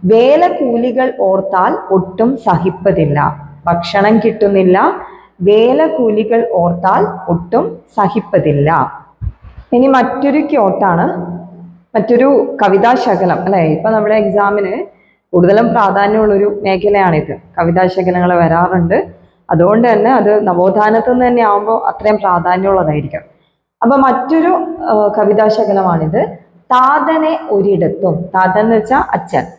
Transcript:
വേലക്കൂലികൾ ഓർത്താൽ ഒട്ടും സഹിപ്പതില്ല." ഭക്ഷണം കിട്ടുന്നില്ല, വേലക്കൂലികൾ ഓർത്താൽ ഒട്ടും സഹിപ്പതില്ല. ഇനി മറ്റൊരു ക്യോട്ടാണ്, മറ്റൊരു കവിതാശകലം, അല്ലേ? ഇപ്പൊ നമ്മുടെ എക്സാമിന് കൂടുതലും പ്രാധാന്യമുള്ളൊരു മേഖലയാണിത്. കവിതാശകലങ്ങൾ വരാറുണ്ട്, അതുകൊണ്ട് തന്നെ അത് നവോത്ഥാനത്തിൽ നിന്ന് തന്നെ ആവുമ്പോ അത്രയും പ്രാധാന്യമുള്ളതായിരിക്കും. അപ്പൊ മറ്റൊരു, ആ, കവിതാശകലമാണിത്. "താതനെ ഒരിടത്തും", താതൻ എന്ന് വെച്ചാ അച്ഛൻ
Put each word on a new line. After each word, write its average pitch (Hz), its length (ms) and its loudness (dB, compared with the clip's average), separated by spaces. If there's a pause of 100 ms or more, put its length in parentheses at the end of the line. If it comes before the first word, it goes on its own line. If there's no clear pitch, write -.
വേലക്കൂലികൾ 254 1120 2
ഓർത്താൽ 196 720 0
ഒട്ടും 226 440 0
സഹിപ്പതില്ല." 165 1120 -2 (180)
ഭക്ഷണം 202 520 0
കിട്ടുന്നില്ല, 202 920 0 (320)
വേലക്കൂലികൾ 226 1120 0
ഓർത്താൽ 185 800 -2
ഒട്ടും 220 460 -4 (200)
സഹിപ്പതില്ല. 151 920 0 (840)
ഇനി 247 140 4
മറ്റൊരു 269 540 0
ക്യോട്ടാണ്, 214 760 0 (800)
മറ്റൊരു 247 680 2
കവിതാശകലം, 190 760 2
അല്ലേ? 180 280 0
ഇപ്പൊ 156 220 -2
നമ്മുടെ 214 260 0
എക്സാമിന് 202 680 -2 (480)
കൂടുതലും 202 360 4
പ്രാധാന്യമുള്ളൊരു 202 920 0
മേഖലയാണിത്. 190 720 0 (240)
കവിതാശകലങ്ങൾ 180 720 0
വരാറുണ്ട്, 175 760 0 (420)
അതുകൊണ്ട് 208 440 2
തന്നെ 214 200 2
അത് 208 340 2
നവോത്ഥാനത്തിൽ 208 640 0
നിന്ന് 247 140 2
തന്നെ 240 180 2
ആവുമ്പോ 208 440 0
അത്രയും 214 300 -2
പ്രാധാന്യമുള്ളതായിരിക്കും. 180 1040 -2 (640)
അപ്പൊ 254 140 2
മറ്റൊരു, 294 800 0 (100)
ആ, 214 320 0
കവിതാശകലമാണിത്. 196 1200 0 (340)
"താതനെ 302 680 0 (100)
ഒരിടത്തും", 180 760 0 (100)
താതൻ 185 240 2
എന്ന് 226 160 2
വെച്ചാ 240 340 0
അച്ഛൻ 160 320 -4 (180)